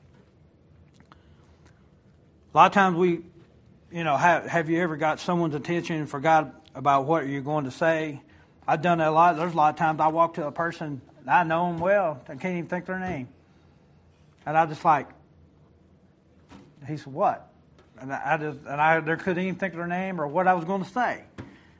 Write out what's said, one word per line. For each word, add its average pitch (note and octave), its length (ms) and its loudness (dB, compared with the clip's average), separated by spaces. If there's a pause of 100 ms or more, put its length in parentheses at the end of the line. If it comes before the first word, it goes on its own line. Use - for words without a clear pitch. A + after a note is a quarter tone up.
(2500)
A - 20 -8
lot E3 100 10
of F#3 60 2
times F#3+ 240 4
we, E3+ 240 0 (680)
you E3+ 140 -6
know, C#3 120 2
have, D3 300 2
have D#3 220 -2
you E3 120 0
ever D#3+ 160 -2
got D3+ 240 -2
someone's E3+ 340 -2
attention E3+ 420 -4
and D3+ 120 -6
forgot D#3 460 2 (200)
about C#3 320 2
what D#3 200 0
you're C#3 140 -4
going D3 240 -2
to B2+ 60 -8
say? D#3 500 -2 (460)
I've D#3 160 0
done E3+ 160 2
that D#3+ 100 2
a - 20 2
lot. E3 260 6
There's E3 180 -4
a - 20 -8
lot D3+ 180 4
of - 40 -10
times D#3 220 0
I D#3 80 4
walk E3 260 2
to D#3+ 120 -6
a C#3+ 60 -6
person, D#3+ 480 -6 (200)
and B2+ 100 -10
I E3+ 140 4
know E3 240 0
'em E3+ 100 -6
well, F3 500 0
I C#3 80 -14
can't F#3 200 -4
even E3 100 -6
think F3 200 -8
their F#3 120 -6
name. E3 300 -8 (1160)
And D3+ 100 -4
I E3 100 6
just D3+ 180 -8
like, D3 240 2 (1800)
he D3+ 100 -8
said, C#3 160 -16
"What?" D#3 360 -2 (520)
And C3+ 120 -12
I, C#3 220 -2
I - 20 4
just, D3+ 300 -6
and C#3 140 -4
I, D#3+ 200 4
there D#3+ 160 -2
couldn't F3+ 260 -2
even F#3 140 -4
think F#3 180 -6
of E3 40 -10
their E3+ 80 -6
name F3+ 340 -4
or D3 60 -2
what E3+ 200 0
I F#3 80 6
was F3 100 -2
gonna F#3+ 200 -2
say. G#3 380 -4 (580)